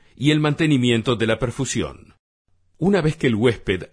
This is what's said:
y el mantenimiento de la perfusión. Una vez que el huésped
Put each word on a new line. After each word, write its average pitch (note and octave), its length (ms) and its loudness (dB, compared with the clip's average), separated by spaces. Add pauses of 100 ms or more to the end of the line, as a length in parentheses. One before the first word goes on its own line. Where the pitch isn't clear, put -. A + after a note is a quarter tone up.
(180)
y C#3+ 160 0
el D3+ 80 2
mantenimiento C3 760 0
de A2 100 -2
la A2+ 120 0
perfusión. A2 760 -6 (640)
Una F#3+ 220 2
vez D3+ 160 -2
que - 100 -2
el A#2 80 2
huésped G2+ 580 0